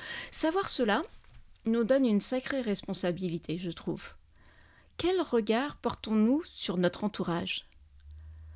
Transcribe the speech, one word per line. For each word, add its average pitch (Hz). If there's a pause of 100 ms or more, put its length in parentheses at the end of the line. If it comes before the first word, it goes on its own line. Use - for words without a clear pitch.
(300)
Savoir 339
cela 233 (600)
nous 233
donne 262
une 214
sacrée 262
responsabilité, 185
je 180
trouve. - (880)
Quel 370
regard 233
portons-nous 226 (120)
sur -
notre 180
entourage ? 185 (880)